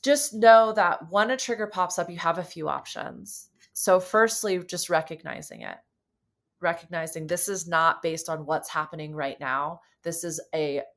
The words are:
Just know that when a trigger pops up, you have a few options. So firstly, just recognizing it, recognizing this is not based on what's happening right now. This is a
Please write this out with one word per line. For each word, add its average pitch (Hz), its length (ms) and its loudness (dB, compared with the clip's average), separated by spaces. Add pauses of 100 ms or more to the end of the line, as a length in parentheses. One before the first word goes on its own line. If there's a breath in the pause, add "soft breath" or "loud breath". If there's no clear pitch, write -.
Just 285 300 2
know 226 400 8
that 175 380 0
when 208 200 2
a 262 60 0
trigger 220 300 -4
pops 180 320 -2
up, 170 100 -4
you 170 100 -12
have 170 200 0
a 175 60 -6
few 156 240 -8
options. - 800 -10 (260 soft breath)
So 185 260 4
firstly, 214 580 0
just 175 320 -6
recognizing 160 720 -4
it, 50 140 -12 (840)
recognizing 165 680 -4
this 175 220 -2
is 175 200 -6
not 165 340 4
based 165 260 -4
on 156 180 -6
what's - 220 -2
happening 156 460 -6
right 139 260 -6
now. 143 400 -4 (220 soft breath)
This 170 220 -6
is 156 160 -6 (140)
a 147 280 -2 (140)